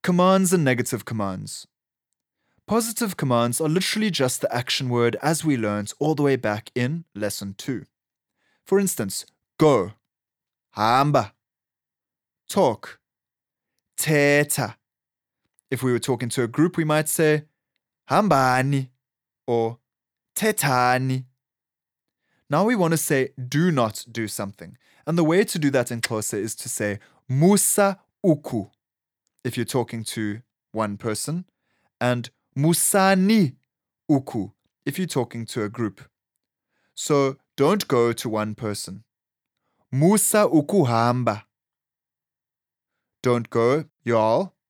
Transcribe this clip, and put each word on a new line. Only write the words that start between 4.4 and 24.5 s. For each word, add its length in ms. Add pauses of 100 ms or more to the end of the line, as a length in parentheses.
the 140
action 340
word 320
as 240
we 120
learnt 420
all 160
the 80
way 140
back 400
in 360
lesson 460
two. 280 (800)
For 140
instance, 480 (320)
go, 360 (800)
hamba, 600 (1120)
talk, 520 (1000)
thetha. 760 (960)
If 100
we 80
were 80
talking 300
to 160
a 120
group, 200
we 80
might 240
say, 380 (600)
"Hambani," 840 (540)
or 360 (560)
"Thethani." 880 (1200)
Now 160
we 120
want 160
to 40
say, 400
"Do 360
not 360
do 200
something." 500 (260)